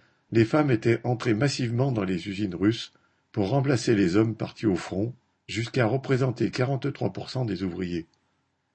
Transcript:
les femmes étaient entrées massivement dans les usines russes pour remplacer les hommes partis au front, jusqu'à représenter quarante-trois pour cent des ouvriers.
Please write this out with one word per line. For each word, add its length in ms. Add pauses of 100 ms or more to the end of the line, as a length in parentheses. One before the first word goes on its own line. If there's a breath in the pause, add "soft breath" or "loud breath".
(300 soft breath)
les 140
femmes 260
étaient 320
entrées 320
massivement 560
dans 140
les 240
usines 260
russes 380 (400)
pour 160
remplacer 480
les 180
hommes 220
partis 300
au 100
front, 360 (360)
jusqu'à 360
représenter 680
quarante-trois 600
pour 160
cent 160
des 200
ouvriers. 420 (680)